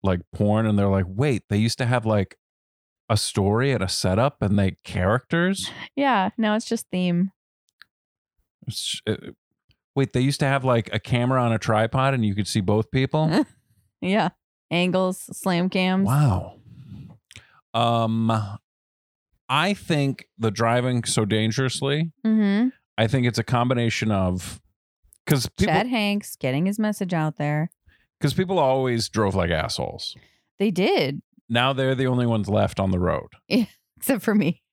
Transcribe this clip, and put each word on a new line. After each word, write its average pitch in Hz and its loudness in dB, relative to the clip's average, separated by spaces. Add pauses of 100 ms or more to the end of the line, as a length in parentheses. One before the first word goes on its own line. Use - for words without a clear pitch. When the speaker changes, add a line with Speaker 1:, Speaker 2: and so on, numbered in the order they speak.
Speaker 1:
like, 92 2 (140)
porn 107 2
and 107 2
they're 101 2
like, 98 2
"Wait, 113 -2
they 101 0
used 110 0
to 127 -2
have, 120 0
like, 104 0 (720)
a 107 2
story 110 0
and 98 0
a 92 -2
setup 110 0
and, 101 2
like, 95 0
characters?" 165 -2 (260)
Speaker 2:
Yeah, 226 0
now 214 0
it's 233 -4
just 226 -6
theme. 180 0 (1400)
Speaker 1:
It's, - -8
uh, 104 -2 (800)
wait, 135 0
they 123 0
used 135 0
to 151 2
have, 135 0
like, 120 2
a 110 -2
camera 123 0
on 117 2
a 110 0
tripod 117 0
and 120 0
you 98 0
could 101 -4
see 113 0
both 104 0
people? 156 0
Speaker 2:
<laughs> - -20 (460)
Yeah. 185 0 (420)
Angles, 185 0 (180)
slam 180 0
cams. 185 2
Speaker 1:
Wow. 117 2 (1200)
Um, 113 0 (880)
I 165 0
think 143 -2 (120)
the 110 0
driving 117 0
so - 0
dangerously, 131 0 (120)
Speaker 2:
Mm-hmm. 220 2 (280)
Speaker 1:
I 113 2
think 123 2
it's 117 0
a 120 -2
combination 120 0
of, 92 -2 (680)
'cause 135 0
people 185 0
Speaker 2:
Chet 196 2
Hanks 208 -2
getting 139 -2
his 202 -2
message 208 -4
out 156 -2
there. 151 -2 (500)
Speaker 1:
'cause - 0
people 185 0
always 131 2
drove 101 0
like 87 0
assholes. - -4 (420)
Speaker 2:
They 208 0
did. 180 0 (260)
Speaker 1:
Now 120 2
they're 131 0
the 131 0
only 123 2
ones 110 0
left 104 0
on 95 0
the 92 0
road. 82 -2 (100)
Speaker 2:
<laughs> - -20
Yeah, 220 2 (300)
except - -2
for 208 0
me. 170 0 (100)